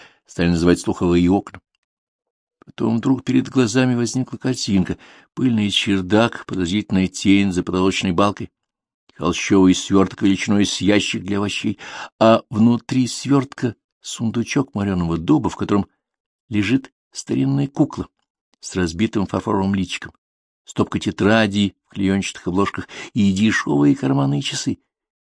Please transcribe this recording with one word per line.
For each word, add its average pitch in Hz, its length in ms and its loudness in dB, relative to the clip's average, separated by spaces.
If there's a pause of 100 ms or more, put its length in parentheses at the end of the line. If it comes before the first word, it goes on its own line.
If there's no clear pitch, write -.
(260)
стали 87 240 -2
называть 87 280 4
слуховые 87 520 0
окна. - 300 -2 (1040)
Потом 117 340 -2
вдруг 127 260 0
перед 127 240 0
глазами 127 460 2
возникла 120 420 -4
картинка. 98 640 -2 (360)
Пыльный 110 360 0
чердак, 101 760 0
подозрительная 95 640 0
тень 98 440 2
за 87 100 -2
потолочной 92 500 0
балкой, 98 380 0 (720)
холщовый 92 540 4
свёрток 95 480 0
величиной 101 420 2
с - 160 -4
ящик 104 420 0
для 101 160 -4
овощей, 104 400 -6 (400)
а 113 300 4
внутри 120 580 2
свёртка 131 720 -2 (240)
сундучок 117 760 -4
морёного 90 440 -2
дуба, 101 320 0
в - 60 -12
котором 101 300 -2 (640)
лежит 104 440 -2 (200)
старинная 135 560 -2
кукла - 400 -2 (520)
с - 140 -14
разбитым 92 520 -2
фарфоровым 98 480 -2
личиком, - 380 -6 (520)
стопка - 340 -4
тетрадей 101 840 0
в - 60 -20
клеёнчатых 98 580 -2
обложках 92 400 -2 (240)
и 101 200 2
дешёвые 139 600 2
карманные 139 460 -2
часы. 135 380 -6 (520)